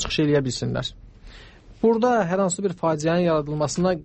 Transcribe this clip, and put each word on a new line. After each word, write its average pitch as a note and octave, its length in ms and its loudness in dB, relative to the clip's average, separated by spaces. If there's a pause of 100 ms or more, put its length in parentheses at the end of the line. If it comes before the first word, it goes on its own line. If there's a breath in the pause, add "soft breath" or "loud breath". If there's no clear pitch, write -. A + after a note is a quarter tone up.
çıxış - 240 -4
eləyə D3 180 2
bilsinlər? B2 480 -6 (920 loud breath)
Burada A3+ 400 4
hər F3+ 160 0
hansı G3 220 -2
bir G3 100 0
faciənin E3 540 0
yaradılmasına D3+ 640 0 (140)